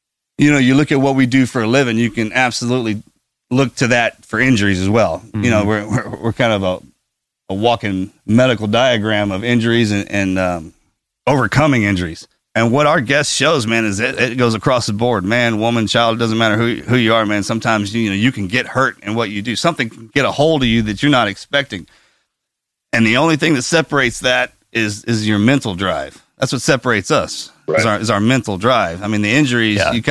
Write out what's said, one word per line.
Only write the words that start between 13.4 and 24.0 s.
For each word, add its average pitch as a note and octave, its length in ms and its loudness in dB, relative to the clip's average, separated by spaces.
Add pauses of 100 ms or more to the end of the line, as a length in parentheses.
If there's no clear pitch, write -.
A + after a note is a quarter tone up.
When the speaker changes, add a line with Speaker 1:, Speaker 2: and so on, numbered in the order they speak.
Speaker 1:
man, A#2 160 0
is G2+ 160 -4
it, B2+ 180 -4
it B2 200 -2
goes A#2+ 160 2
across B2 340 0
the A2 60 -2
board. A2 320 0
Man, A#2 340 0
woman, A2+ 280 0
child, A#2 320 0
doesn't A2+ 180 0
matter A2 180 2
who, A#2 200 0
who - 200 -2
you A2+ 180 2
are, A2+ 120 2
man. G#2 180 -2
Sometimes, A2 500 -2
you A2+ 160 -2
know, G2 60 -2
you A#2 160 0
can G2 160 -6
get A#2+ 180 -2
hurt B2+ 380 -2
in G#2 100 -6
what A2+ 160 -2
you G#2 120 -6
do. A2 160 -6
Something D3+ 320 -2
can A2+ 180 -20
get C#3 160 0
a G#2 80 0
hold D3+ 320 0
of A#2 60 2
you A2+ 140 2
that G#2+ 200 -4
you're D3 80 2
not A#2+ 160 2
expecting. G2+ 580 -6 (1080)
And A#2 120 2
the A2+ 120 2
only D#3+ 180 2
thing D3 200 0
that B2 80 -2
separates C#3+ 580 0